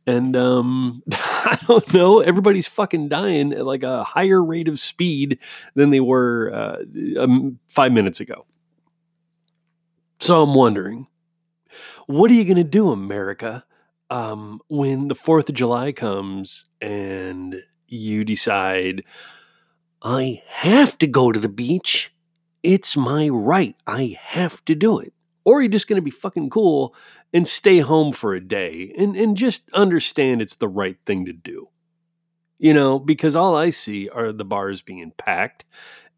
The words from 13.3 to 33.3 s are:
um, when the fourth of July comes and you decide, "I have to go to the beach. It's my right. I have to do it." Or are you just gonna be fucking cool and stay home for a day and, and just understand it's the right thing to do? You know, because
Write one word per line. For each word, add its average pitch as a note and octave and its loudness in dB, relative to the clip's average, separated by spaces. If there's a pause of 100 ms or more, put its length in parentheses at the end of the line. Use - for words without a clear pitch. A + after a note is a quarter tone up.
um, G#2+ -10
when C#3 -2
the C#3+ -4
fourth D#3 2
of D3 -8
July B2 -2
comes G2 -8 (140)
and F#2+ -10 (320)
you G#2+ -6
decide, F#2+ -4 (1000)
"I B2+ -6
have A#3+ 2
to D#3+ 2
go B2+ 4
to A2 -2
the G#2+ -4
beach. B2 -4 (480)
It's F#3+ 2
my D3 0
right. C3 0 (120)
I B2 -6
have - -6
to D#3 2
do G3 2
it." - -14 (300)
Or B3 6
are D4 2
you A#3 0
just G3 0
gonna G3 0
be D3 -8
fucking D#3 -8
cool D#3 2 (400)
and F3 2
stay F#3+ 4
home D3+ 2
for G#2 -4
a F#2 -8
day F#2 -8
and, G3 0
and G#3 0
just A3+ -4
understand D3+ 0
it's - -6
the A2+ -2
right F#2+ -6
thing F#2+ -4
to F2+ -14
do? E2+ -20 (880)
You D3+ 6
know, C#3 4
because D3 -2